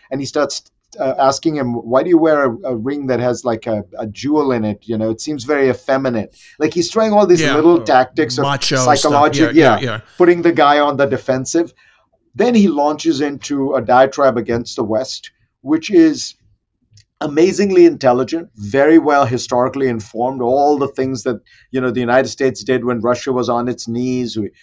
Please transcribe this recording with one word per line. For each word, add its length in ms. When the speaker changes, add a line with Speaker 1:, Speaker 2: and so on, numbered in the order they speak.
Speaker 1:
And 80
he 60
starts, 360
uh, 180
asking 380
him, 180
"Why 300
do 40
you 100
wear 260
a, 120
a 100
ring 320
that 100
has, 260
like, 220
a, 180
a 80
jewel 460
in 120
it? 200
You 120
know, 140
it 100
seems 220
very 260
effeminate." 680
Like, 120
he's 160
trying 240
all 140
these 140
Speaker 2:
Yeah. 160
Speaker 1:
little 240
Speaker 2:
Uh, 40
Speaker 1:
tactics 540
of 60
Speaker 2:
macho 320
stuff. 240
Speaker 1:
psychology. 400
Speaker 2:
Yeah, 100
yeah, 280
Speaker 1:
Yeah. 20
Speaker 2:
yeah. 200
Speaker 1:
Putting 240
the 100
guy 260
on 200
the 80
defensive. 680
Then 180
he 140
launches 520
into 540
a 80
diatribe 540
against 400
the 80
West, 480
which 280
is 440
amazingly 680
intelligent, 680
very 420
well 260
historically 640
informed, 540
all 340
the 120
things 340
that, 180
you 100
know, 100
the 100
United 280
States 340
did 220
when 160
Russia 320
was 160
on 180
its 220
knees. 480
We 140